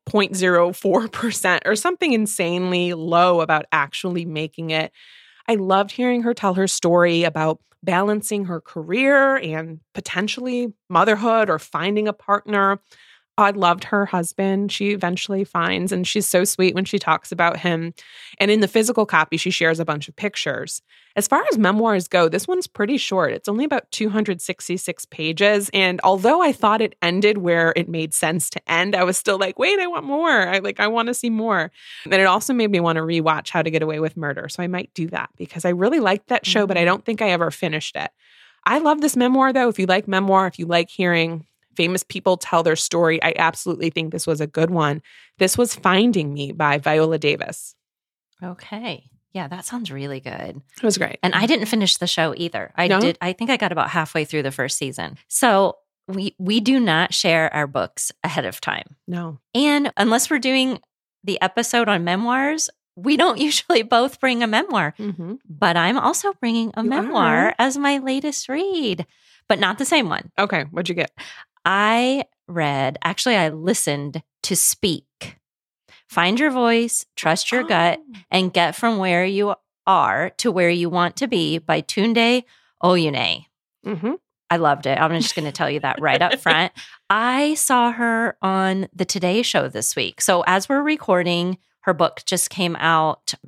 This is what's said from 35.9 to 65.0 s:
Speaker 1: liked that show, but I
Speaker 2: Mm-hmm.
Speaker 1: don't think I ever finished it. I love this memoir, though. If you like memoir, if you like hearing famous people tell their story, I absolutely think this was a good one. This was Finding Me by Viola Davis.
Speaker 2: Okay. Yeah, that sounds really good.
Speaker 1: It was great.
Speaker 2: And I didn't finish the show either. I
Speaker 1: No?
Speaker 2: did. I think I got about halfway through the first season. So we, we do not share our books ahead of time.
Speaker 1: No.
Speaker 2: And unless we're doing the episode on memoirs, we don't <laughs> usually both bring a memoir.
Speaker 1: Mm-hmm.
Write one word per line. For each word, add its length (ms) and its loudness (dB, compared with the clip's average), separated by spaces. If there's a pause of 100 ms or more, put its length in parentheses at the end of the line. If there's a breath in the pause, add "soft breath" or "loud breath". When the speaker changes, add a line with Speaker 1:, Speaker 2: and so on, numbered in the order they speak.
Speaker 1:
liked 300 -2
that 180 -2
show, 180 2
but 100 -2
I 40 2
Speaker 2:
Mm-hmm. 80 2
Speaker 1:
don't 180 0
think 160 -4
I 80 2
ever 220 0
finished 460 -6
it. 120 -8 (560 soft breath)
I 140 4
love 220 2
this 140 0
memoir, 380 4
though. 160 2
If 80 -2
you 80 0
like 220 2
memoir, 400 2
if 100 -8
you 80 -8
like 240 0
hearing 560 0 (300)
famous 280 0
people 340 0
tell 260 0
their 120 2
story, 460 0
I 160 2
absolutely 540 -2
think 200 -6
this 140 -8
was 160 -2
a 60 -2
good 240 0
one. 280 0 (380 soft breath)
This 220 2
was 160 0
Finding 580 2
Me 180 -8
by 280 0
Viola 400 2
Davis. 560 -4 (680)
Speaker 2:
Okay. 600 -12 (280)
Yeah, 160 -8
that 180 -12
sounds 260 -10
really 280 -8
good. 400 -12 (160)
Speaker 1:
It 80 -6
was 140 2
great. 240 -2
Speaker 2:
And 140 2
I 100 4
didn't 220 2
finish 300 2
the 100 -4
show 280 0
either. 400 -8
I 120 2
Speaker 1:
No? 120 4
Speaker 2:
did. 220 2
I 120 -4
think 180 -4
I 60 2
got 140 -2
about 200 0
halfway 340 -2
through 160 -2
the 100 -4
first 280 -4
season. 380 -8 (100)
So 500 2 (300)
we, 320 -6
we 220 0
do 180 2
not 340 2
share 400 0
our 140 -2
books 440 -6 (120)
ahead 220 -4
of 140 -8
time. 360 -8 (120)
Speaker 1:
No. 300 -10 (160)
Speaker 2:
And 440 0
unless 340 2
we're 80 0
doing 400 0 (440)
the 200 -4
episode 460 0
on 140 2
memoirs, 680 -2 (240)
we 220 0
don't 200 2
<laughs> 20 -6
usually 440 0
both 360 0
bring 220 0
a 60 2
memoir. 500 0
Speaker 1:
Mm-hmm. 380 -8 (120)